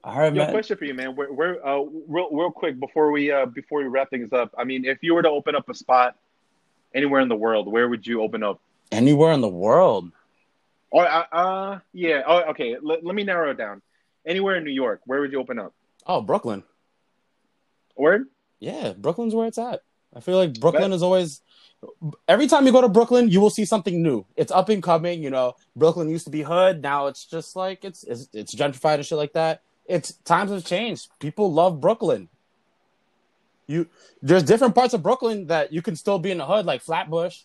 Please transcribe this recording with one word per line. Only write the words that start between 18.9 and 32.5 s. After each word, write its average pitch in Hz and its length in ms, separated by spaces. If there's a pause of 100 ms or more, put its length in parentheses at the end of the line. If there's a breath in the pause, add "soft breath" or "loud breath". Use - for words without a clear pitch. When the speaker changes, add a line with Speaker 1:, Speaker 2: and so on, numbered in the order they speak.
Speaker 1:
Brooklyn's 175 420
where 226 120
it's 226 120
at. 233 220 (340)
I 123 60
feel 180 160
like 151 240
Brooklyn 170 300
Speaker 2:
Bet. 190 60
Speaker 1:
is 165 60
always, 180 380 (880 soft breath)
every 220 180
time 285 200
you 254 60
go 254 100
to 247 60
Brooklyn, 233 420
you 185 100
will 208 100
see 214 140
something 175 380
new. 131 240 (100)
It's 151 160
up 185 160
and 202 140
coming, 170 400
you 139 80
know. 127 240 (200)
Brooklyn 160 360
used 165 160
to 151 40
be 156 120
hood, 175 400
now 139 240
it's - 180
just, - 320
like, 185 300
it's, - 180
it's, 120 300
it's 107 200
gentrified 143 420
and 143 100
shit 156 120
like 147 140
that. 160 300 (240)
It's, - 260 (120)
times 190 260
have 190 140
changed. 196 440 (100)
People 175 340
love 165 280
Brooklyn. 143 480 (1400)